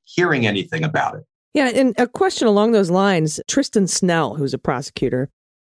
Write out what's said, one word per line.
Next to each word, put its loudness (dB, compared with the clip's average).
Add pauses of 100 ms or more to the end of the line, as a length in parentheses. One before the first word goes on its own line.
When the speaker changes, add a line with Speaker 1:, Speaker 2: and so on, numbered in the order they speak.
Speaker 1:
hearing 0
anything -2
about -4
it. -16 (300)
Speaker 2:
Yeah, 2
and 2
a 2
question 0
along 4
those 2
lines, 0
Tristan 0
Snell, 0
who's -4
a -4
prosecutor, -4 (340)